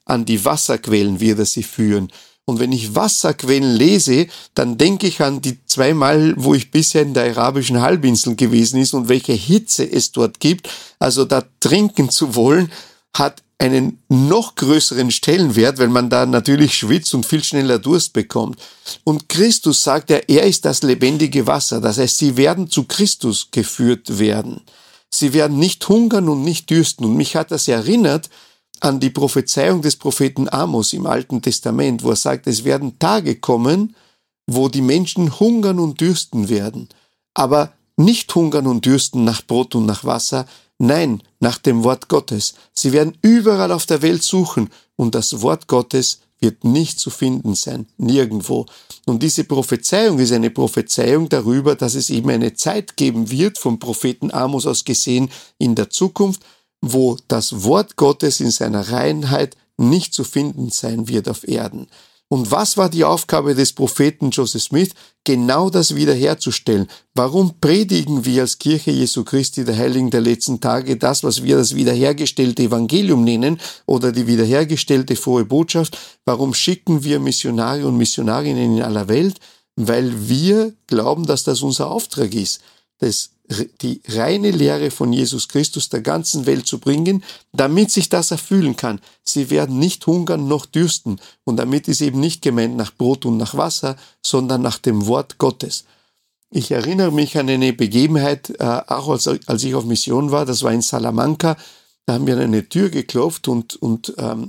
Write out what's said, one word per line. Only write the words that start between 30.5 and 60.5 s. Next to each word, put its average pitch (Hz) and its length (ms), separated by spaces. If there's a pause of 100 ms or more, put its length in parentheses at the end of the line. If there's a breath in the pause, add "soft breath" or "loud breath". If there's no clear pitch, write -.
im 190 140
Alten 127 360
Testament, 123 640
wo 123 60
er 123 80
sagt, 135 300
es 113 180
werden 135 340
Tage 165 380
kommen, 143 580 (520 soft breath)
wo 127 200
die 135 140
Menschen 160 580
hungern 208 400
und 160 220
dürsten 160 480
werden. 107 400 (440 soft breath)
Aber 147 380 (240)
nicht 220 400
hungern 151 320
und 120 180
dürsten 131 380
nach 113 240
Brot 123 280
und 110 100
nach 104 180
Wasser, 127 420 (320 soft breath)
nein, 135 460 (160)
nach 120 180
dem 117 280
Wort 127 240
Gottes. - 460 (180 soft breath)
Sie - 180
werden 151 300
überall 208 500
auf 170 140
der 151 160
Welt 160 220
suchen 165 460 (280 soft breath)
und 120 180
das 110 260
Wort 156 260
Gottes 123 520 (220)
wird 113 240
nicht 151 340
zu - 100
finden 123 460
sein, 123 320 (100)
nirgendwo. 120 680 (400 loud breath)
Und 120 180
diese 156 220
Prophezeiung 151 720
ist 123 140
eine 113 160
Prophezeiung 127 800
darüber, 135 460
dass 123 200
es 131 140
eben 127 200
eine 120 260
Zeit 202 420
geben 117 340
wird, 175 260
vom 117 220
Propheten 120 520
Amos 131 360
aus 127 160
gesehen, 131 460 (280 loud breath)
in 120 180
der 104 140
Zukunft, 165 520 (400 soft breath)
wo 127 360 (120)
das 110 340
Wort 185 320
Gottes 143 460
in 120 100
seiner 104 400
Reinheit 139 640 (220)
nicht 139 360
zu 131 100
finden 143 480